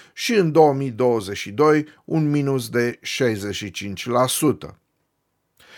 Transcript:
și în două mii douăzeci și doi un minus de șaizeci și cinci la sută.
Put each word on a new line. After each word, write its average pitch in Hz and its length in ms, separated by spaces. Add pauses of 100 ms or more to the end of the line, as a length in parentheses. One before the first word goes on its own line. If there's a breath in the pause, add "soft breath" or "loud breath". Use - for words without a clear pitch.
(120)
și - 220
în 175 180
două 151 200
mii 135 180
douăzeci 110 460
și - 140
doi 151 360 (180 loud breath)
un 156 260
minus 139 380
de 120 320
șaizeci 104 540
și 101 160
cinci 98 360
la 123 200
sută. - 520 (1000 loud breath)